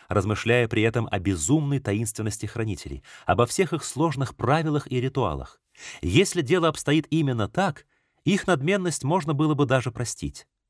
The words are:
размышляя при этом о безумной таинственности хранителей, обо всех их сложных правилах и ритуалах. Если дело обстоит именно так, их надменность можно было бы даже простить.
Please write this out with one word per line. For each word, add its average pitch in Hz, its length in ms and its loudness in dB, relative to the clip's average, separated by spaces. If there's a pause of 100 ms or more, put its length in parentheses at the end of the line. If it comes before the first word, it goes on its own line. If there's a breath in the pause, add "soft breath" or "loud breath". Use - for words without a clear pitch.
размышляя 107 580 2
при 107 140 0
этом 113 300 0
о 104 80 -2
безумной 131 600 0
таинственности 107 680 -4
хранителей, 101 580 -6 (220 loud breath)
обо 95 180 4
всех 175 300 0
их 151 100 -4
сложных 147 500 -2
правилах 147 560 0
и 127 80 -2
ритуалах. 117 640 -4 (400 loud breath)
Если 165 400 2
дело 165 280 2
обстоит 151 420 0
именно 135 360 2
так, 180 380 -2 (400)
их 190 220 2
надменность 175 580 0
можно 156 300 2
было 151 180 2
бы 143 140 2
даже 123 260 0
простить. - 540 -8 (240)